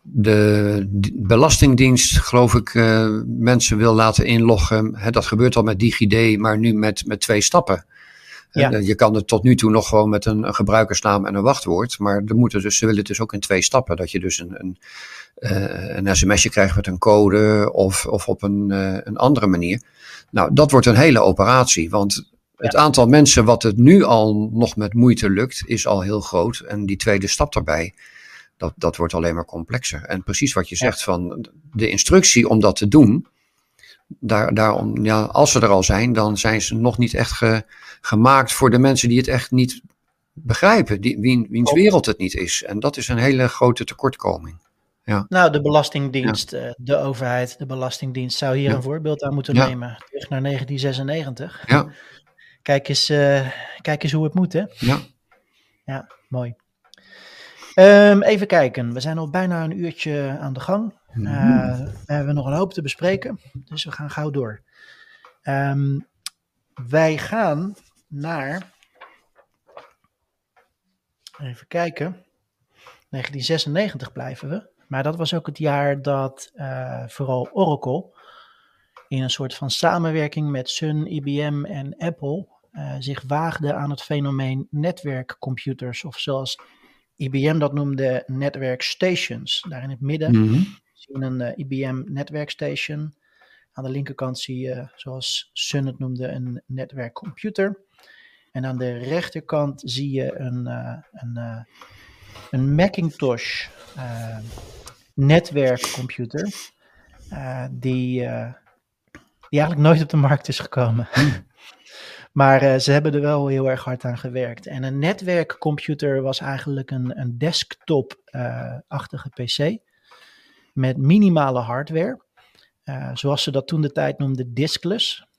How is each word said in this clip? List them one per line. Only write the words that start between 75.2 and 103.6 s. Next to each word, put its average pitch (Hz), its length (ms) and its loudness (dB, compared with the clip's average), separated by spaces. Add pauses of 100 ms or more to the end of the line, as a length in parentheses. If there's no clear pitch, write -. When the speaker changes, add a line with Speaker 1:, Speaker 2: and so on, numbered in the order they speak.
Speaker 2:
ook 165 120 -6
het 147 120 -12
jaar 143 440 -2
dat, 135 520 -6
eh, 131 540 -12
vooral 127 440 -6
Oracle 156 680 -4 (880)
in 131 160 -6
een 127 60 -6
soort 135 260 -8
van - 140 -10
samenwerking 160 800 -2
met 131 200 -6
Sun, 151 440 -6
I 151 80 -6
B 139 40 -14 (260)
M 143 140 -6
en 139 320 -12
Apple, 165 500 -8 (240)
eh, 139 280 -12
zich 131 280 -10
waagde 147 460 -4
aan 143 160 -6
het 143 120 -8
fenomeen 135 680 -6
netwerkcomputers, 135 1300 -8
of 143 160 -16
zoals 135 400 -8 (580)
I 135 120 -8
B 131 40 -8
M 151 260 0
dat 143 140 0
noemde, 135 540 -2
netwerkstations. 135 1400 -6
Daar 127 140 -14
in 135 60 -10
het 127 120 -12
midden 151 300 -2
Speaker 1:
Mhm. 110 220 4 (400)
Speaker 2:
zie 135 260 -16
je 135 60 -6
een, 127 160 -6
eh, 120 160 -8
I 147 80 -10
B 131 60 -12 (220)
M 131 100 -8 (100)
netwerkstation. 147 1000 -10 (600)
Aan 131 100 -14
de 131 60 -10
linkerkant 135 500 -8
zie 127 200 -10
je, 127 360 -10
zoals - 580 -12
Sun - 320 -6
het 131 140 -10
noemde, 127 280 -8
een 127 380 -10
netwerkcomputer. 143 1120 -8 (720)
En 131 140 -8
aan 131 120 -6
de 123 200 -6
rechterkant 147 880 -6
zie 135 260 -8
je 135 280 -6
een, 123 280 -8
eh, 120 300 -12 (140)
een, 120 260 -12
eh, 117 220 -12 (920)
een 135 240 0
Macintosh, 160 920 -2 (280)